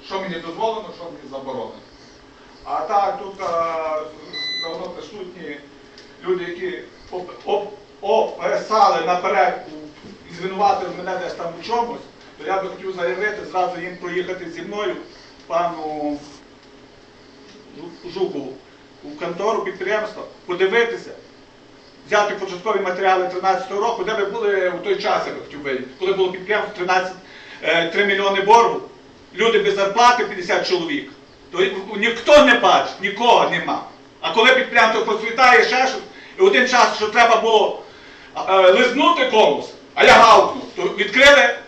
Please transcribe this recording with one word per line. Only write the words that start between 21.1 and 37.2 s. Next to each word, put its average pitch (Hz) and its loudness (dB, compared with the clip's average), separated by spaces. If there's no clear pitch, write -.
взяти 180 2
початкові 185 -4
матеріали 185 0
тринадцятого 185 -2
року, 233 -2
де 214 -4
ви 208 -2
були 202 -2
у 175 -6
той 190 -2
час, - -2
я 131 -8
би - -10
хотів - -16
вийти, 131 -6
коли 185 -2
було 185 0
підприємство - -4
тринадцять, 180 -2
е, - 0
три - 0
мільйони 403 0
боргу, 466 4
люди 214 2
без 196 0
зарплати, 233 4
п'ятдесят 175 -4
чоловік, 160 -2
то 170 -2
й-, 196 0
у-, 208 -8
ніхто 254 6
не - 4
бачить, - 2
нікого 220 2
нема. 151 -4
А 160 -6
коли 247 4
підприємство 220 2
процвітає, 226 2
ще 254 0
щось, 208 -6
і - 6
один 254 4
час, 233 4
що 208 -4
треба 233 4